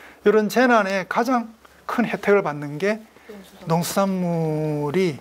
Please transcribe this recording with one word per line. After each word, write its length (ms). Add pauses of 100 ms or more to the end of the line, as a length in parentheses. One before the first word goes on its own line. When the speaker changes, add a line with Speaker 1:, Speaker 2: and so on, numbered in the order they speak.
(240)
Speaker 1:
이런 240
재난에 600
가장 460 (320)
큰 180
혜택을 380
받는 360
게 220 (280)
Speaker 2:
농수산물. 400
Speaker 1:
농수산물이 1500